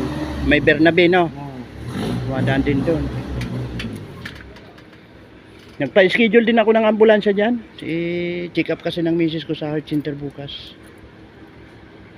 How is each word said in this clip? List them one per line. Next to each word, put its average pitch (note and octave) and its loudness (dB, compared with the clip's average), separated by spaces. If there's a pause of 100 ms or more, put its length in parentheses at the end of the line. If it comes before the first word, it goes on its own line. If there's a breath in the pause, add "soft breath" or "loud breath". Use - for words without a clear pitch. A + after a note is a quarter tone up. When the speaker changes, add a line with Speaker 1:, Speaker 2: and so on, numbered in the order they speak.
(460)
Speaker 1:
may D3 4
Bernabe, D#3+ 6
no? F3+ 4
Speaker 2:
Mm. C#3 -12 (600)
Speaker 1:
Dumadaan C3 0
din C#3 0
doon. D#3 0 (2750)
Nagpa-schedule G3+ 4
din A3+ 4
ako A3 4
ng A3 2
ambulansya G#3+ 4
dyan. G#3+ 0 (240)
I-check E3+ -4
up D#3+ -4
kasi E3+ -6
ng E3 0
misis E3 0
ko D3+ -8
sa D3+ -6
heart D3+ -6
center D3 -4
bukas. C#3+ -14 (1400)